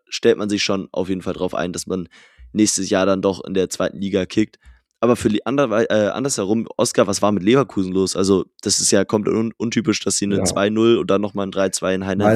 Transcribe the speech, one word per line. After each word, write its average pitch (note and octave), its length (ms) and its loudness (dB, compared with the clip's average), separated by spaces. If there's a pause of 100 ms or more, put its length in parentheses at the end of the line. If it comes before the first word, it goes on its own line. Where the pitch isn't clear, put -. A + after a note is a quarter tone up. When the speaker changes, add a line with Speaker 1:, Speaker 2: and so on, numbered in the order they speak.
Speaker 1:
stellt - 280 2
man G#2 120 -4
sich G2+ 140 -2
schon F#2+ 280 -4
auf F2+ 180 -4
jeden F#2 120 -4
Fall F#2 120 -6
drauf F2+ 200 -4
ein, F2 200 -4
dass - 120 -10
man F#2 240 -6 (440)
nächstes G#2 360 2
Jahr F#2+ 160 2
dann F#2+ 160 2
doch F#2+ 220 -2
in F#2 100 -10
der F#2 160 0
zweiten - 300 -4
Liga F#2+ 260 -2
kickt. - 320 -2 (420)
Aber A#2 160 4
für - 140 2
die G#2 160 2
ander-, C3+ 240 0 (220)
äh, G#2+ 160 2
andersherum, A2 600 -2 (100)
Oscar, B2 280 2
was F#2+ 160 -2
war G2+ 100 4
mit G2 120 0
Leverkusen G2 500 2
los? F#2+ 220 0
Also, F#2+ 300 2 (160)
das - 180 0
ist - 100 0
ja G2 160 4
komplett G2 300 0
un-, A2+ 220 -2
untypisch, A2 420 -2
dass - 180 -2
sie - 80 -2
einen G2 140 0
Speaker 2:
Ja. F#2+ 60 -2
Speaker 1:
zwei G2+ 260 0
null A2+ 260 4
und F2+ 140 -2
dann G2 100 2
nochmal G2+ 220 -4
einen G2 80 -6
drei F#2+ 180 0
zwei F#2 240 -2
in F#2+ 140 -4
Heidenheim G2+ 280 2